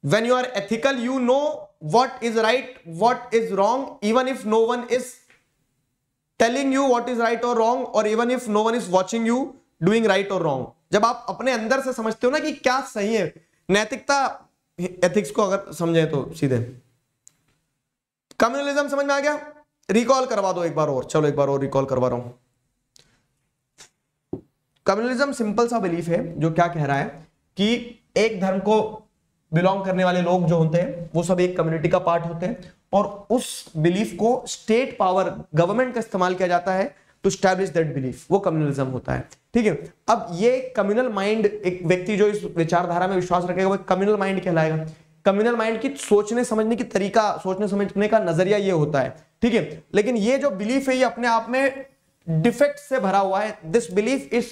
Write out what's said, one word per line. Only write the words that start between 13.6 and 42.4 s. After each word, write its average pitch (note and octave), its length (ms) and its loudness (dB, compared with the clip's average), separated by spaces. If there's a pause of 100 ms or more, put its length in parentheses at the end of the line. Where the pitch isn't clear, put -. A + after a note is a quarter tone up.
नैतिकता, A#3 800 0 (320)
एथिक्स F3+ 500 0
को - 120 0
अगर F#3+ 300 -2
समझे E3 340 2
तो C#3+ 280 -4
सीधे। B2+ 220 0 (1800)
कम्युनलिज्म C#4 480 0
समझ C#4 180 -2
में C#4 80 0
आ C#4 60 0
गया? D4 320 -4 (380)
रिकॉल B3 360 2
करवा G3 260 -2
दो F3 120 -4
एक D#3 100 -2
बार D3+ 140 0
और, C3 160 -2
चलो D#3 240 2
एक C#3 80 0
बार C#3 120 2
और C#3 120 0
रिकॉल C3+ 240 -2
करवा B2+ 240 0
रहा A#2+ 100 -2
हूं। A#2+ 120 -10 (2500)
कम्युनलिज्म B3 460 0
सिंपल A3+ 360 0
सा A#3 100 -2
बिलीफ F3 280 -2
है E3 340 -2
जो D#3+ 100 2
क्या E3+ 160 2
कह D#3+ 180 -2
रहा C#3 120 0
है - 320 -6 (280)
कि G#3+ 440 -2 (160)
एक G#3+ 240 2
धर्म F#3+ 180 0
को G#3+ 400 0 (560)
बिलोंग F#3+ 300 4
करने F#3 200 0
वाले F3+ 180 2
लोग F3 240 2
जो E3+ 100 4
होते D#3+ 220 2
हैं, - 360 -4
वो E3+ 80 2
सब F3+ 180 0
एक F3+ 160 0
कम्युनिटी E3 320 0
का F3+ 100 4
पार्ट E3+ 260 0
होते E3+ 220 -6
हैं, - 280 -8 (180)
और G3+ 380 0
उस - 460 -4
बिलीफ F3 380 0
को A3 320 0
स्टेट - 520 -2
पावर, F#3 460 0 (100)
गवर्नमेंट A3+ 400 2
का A#3+ 40 -2
इस्तेमाल F#3 360 0
किया F#3 140 0
जाता F3 240 0
है G3 240 -2 (300)
to F#3+ 60 2
establish F#3+ 400 2
that D#3+ 200 0
belief, B2+ 220 -4 (160)
वो F#3+ 80 4
कम्युनलिज्म D3+ 460 0
होता B2+ 280 -6
है। B2 160 -4 (260)
ठीक A#3 120 4
है, - 260 -2 (160)
अब G3+ 220 2
ये A#3+ 460 0
कम्युनल G#3+ 320 0
माइंड, G#3 380 0
एक F3+ 380 -2
व्यक्ति F3+ 320 0
जो G#3 120 4
इस G3+ 160 -4 (120)